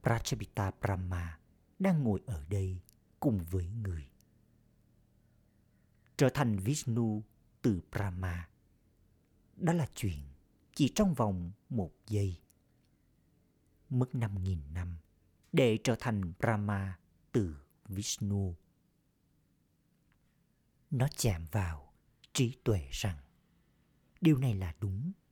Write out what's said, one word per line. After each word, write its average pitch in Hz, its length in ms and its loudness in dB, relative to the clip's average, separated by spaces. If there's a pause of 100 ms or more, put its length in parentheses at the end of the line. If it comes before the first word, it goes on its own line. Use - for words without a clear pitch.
Prajapita 107 760 -2
Brahma 90 580 -2 (400)
đang 185 240 4
ngồi 107 240 2
ở 78 180 -6
đây 92 360 -2 (400)
cùng 104 240 2
với 87 240 -4
người. 92 420 -6 (2000)
Trở 135 180 6
thành 120 240 2
Vishnu 113 640 0 (400)
từ 98 180 2 (120)
Brahma, 90 560 -4 (1080)
đó 165 160 2
là 165 220 2
chuyện 82 260 -2 (540)
chỉ 131 200 4
trong 196 200 4
vòng 95 380 0 (160)
một 104 240 -2 (140)
giây. 101 340 0 (1500)
Mất 127 240 0
năm 101 280 -2
nghìn 80 320 -4
năm 87 240 -6 (540)
để 120 320 4
trở 117 160 2
thành 98 380 -2
Brahma 101 600 0 (340)
từ 90 240 2 (280)
Vishnu. 98 720 -2 (2250)
Nó 135 260 2
chạm 82 360 0
vào 85 400 -4 (400)
trí 123 320 0
tuệ 95 260 2
rằng 87 280 -2 (1040)
điều 156 180 6
này 127 160 2
là 90 260 -4
đúng. 104 320 -4 (200)